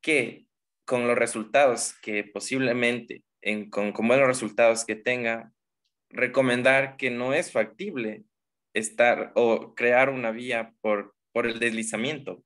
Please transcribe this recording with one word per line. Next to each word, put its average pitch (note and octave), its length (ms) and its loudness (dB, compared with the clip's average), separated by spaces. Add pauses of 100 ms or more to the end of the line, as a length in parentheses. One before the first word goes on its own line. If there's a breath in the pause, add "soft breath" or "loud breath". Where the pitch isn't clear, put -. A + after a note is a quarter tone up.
que C#3 460 -2 (380)
con B2 220 0
los A#2+ 100 2
resultados A#2 840 2
que G#2 220 -4
posiblemente, A#2+ 1000 -2 (180)
en, G#2+ 280 -6
con, G#2 220 -4
con A2 160 -2
buenos C3 200 6
resultados A2+ 580 2
que G#2+ 100 -4
tenga, A2+ 560 -4 (580)
recomendar C3 880 2
que C3 120 -4
no B2 240 -2
es E3 180 -2
factible A2 720 -6 (500)
estar A2+ 600 2
o A2+ 400 2
crear B2 340 4
una B2 220 -4
vía A#2 500 -6
por, G#2 340 -4 (180)
por A#2+ 140 0
el A2+ 120 -4
deslizamiento A2+ 880 -4